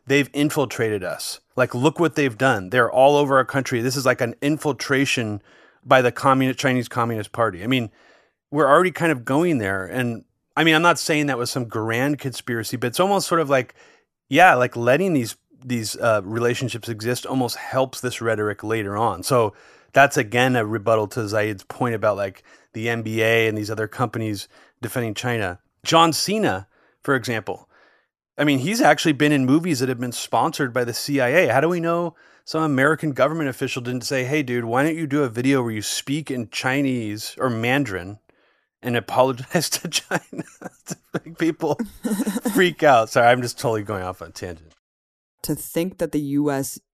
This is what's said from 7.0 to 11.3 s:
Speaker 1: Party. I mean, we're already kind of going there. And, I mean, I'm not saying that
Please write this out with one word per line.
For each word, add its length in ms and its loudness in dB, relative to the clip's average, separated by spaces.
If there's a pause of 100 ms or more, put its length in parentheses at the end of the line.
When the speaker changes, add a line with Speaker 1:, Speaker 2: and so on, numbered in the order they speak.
Speaker 1:
Party. 300 -2
I 40 -6
mean, 240 0 (600)
we're 180 4
already 240 6
kind 200 0
of 120 -4
going 340 2
there. 260 -2
And, 400 -4 (320)
I 80 2
mean, 100 6
I'm 80 4
not 160 4
saying 280 0
that 120 -2